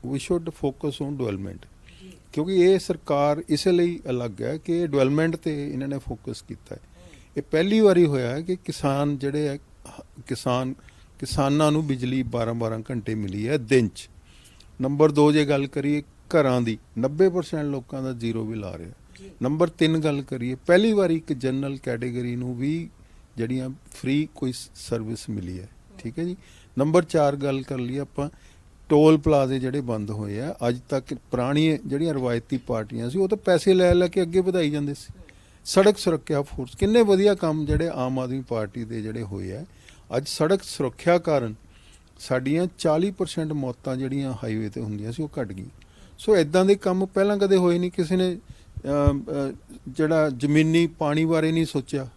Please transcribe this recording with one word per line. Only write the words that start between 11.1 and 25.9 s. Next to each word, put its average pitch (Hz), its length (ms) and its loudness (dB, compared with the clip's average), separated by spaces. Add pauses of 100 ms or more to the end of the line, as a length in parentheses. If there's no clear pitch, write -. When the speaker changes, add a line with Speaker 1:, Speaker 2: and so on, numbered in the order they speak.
Speaker 1:
ਕਿਸਾਨਾਂ 143 520 2
ਨੂੰ 156 160 0
ਬਿਜਲੀ 127 360 -2
ਬਾਰਾਂ 117 300 -2
ਬਾਰਾਂ 113 260 -4
ਘੰਟੇ 110 360 -6
ਮਿਲੀ 104 320 -4
ਹੈ 147 100 0
ਦਿਨ 120 300 4
'ਚ। - 220 -8 (720)
ਨੰਬਰ 143 300 4
ਦੋ, 147 200 6
ਜੇ 151 140 4
ਗੱਲ 139 220 0
ਕਰੀਏ 143 340 -2
ਘਰਾਂ 131 600 0
ਦੀ, 113 160 -2 (200)
ਨੱਬੇ 147 320 2
ਪਰਸੈਂਟ 170 360 -4
ਲੋਕਾਂ 139 360 -6
ਦਾ 131 120 -6
ਜ਼ੀਰੋ 113 320 -4
ਬਿੱਲ 110 180 -8
ਆ 90 140 -10
ਰਿਹਾ। 85 120 -14
Speaker 2:
ਜੀ। - 420 -20 (120)
Speaker 1:
ਨੰਬਰ 156 240 2
ਤਿੰਨ 160 300 0
ਗੱਲ 147 240 0
ਕਰੀਏ, 127 340 -6
ਪਹਿਲੀ 196 380 4
ਵਾਰੀ 185 220 2
ਇੱਕ 160 180 -4
ਜਨਰਲ 135 440 -4
ਕੈਟਾਗਰੀ 123 580 -6
ਨੂੰ 123 220 -6
ਵੀ 160 320 -4 (480)
ਜਿਹੜੀਆਂ 127 320 -4
ਫ੍ਰੀ 139 680 -4
ਕੋਈ 127 160 -4
ਸ-, - 240 -12
ਸਰਵਿਸ 113 540 -8
ਮਿਲੀ 92 300 -8
ਹੈ, 98 100 -16 (280)